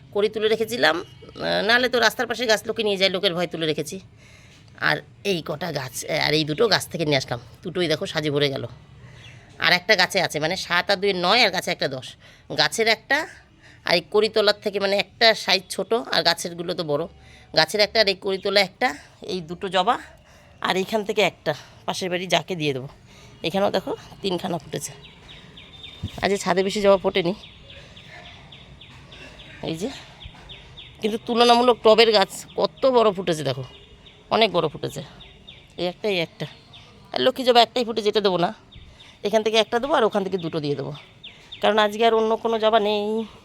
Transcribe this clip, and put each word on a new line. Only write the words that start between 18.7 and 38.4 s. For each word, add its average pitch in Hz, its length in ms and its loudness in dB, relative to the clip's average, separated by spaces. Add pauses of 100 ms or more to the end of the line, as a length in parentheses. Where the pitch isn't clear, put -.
এই 185 180 -6
দুটো 170 280 -10
জবা, 190 300 2 (640)
আর 180 160 -2
এইখান 196 280 -2
থেকে 208 180 0
একটা, - 320 0 (300)
পাশের 185 260 -6
বাড়ি 180 160 -4
যাকে 175 300 -2
দিয়ে 151 160 0
দেবো। 131 160 -6 (540)
এখানেও 190 280 0
দেখো 202 260 -4 (260)
তিনখানা 175 360 -4
ফুটেছে। - 340 -10 (1300)
আজ 190 140 0
ছাদে 185 260 0
বেশি 202 180 -2
জবা 196 160 6
ফোটেনি, 190 380 0 (2250)
এই 160 140 -6
যে, 202 140 -6 (1120)
কিন্তু 214 240 -2
তুলনামূলক 240 560 4
টবের 220 300 8
গাছ 196 340 0 (100)
কত - 300 0
বড় 233 260 4
ফুটেছে 170 320 -2
দেখো, 131 200 -4 (680)
অনেক 214 220 2
বড় 160 160 0
ফুটেছে। 135 340 -10 (760)
এই 175 100 -4
একটা, 180 220 -6
এই 196 100 0
একটা, 160 280 -6 (680)
আর - 80 -2
লক্ষ্মী 254 240 0
জবা 240 180 6
একটাই 233 220 0
ফুটেছে, 214 240 -2
এটা 208 120 0
দেবো 190 180 0
না, 180 160 -2 (720)